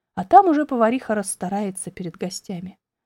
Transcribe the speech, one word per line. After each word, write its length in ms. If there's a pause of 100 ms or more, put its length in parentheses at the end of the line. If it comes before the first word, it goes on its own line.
(160)
а 80
там 240
уже 180
повариха 500
расстарается 760
перед 260
гостями. 600 (280)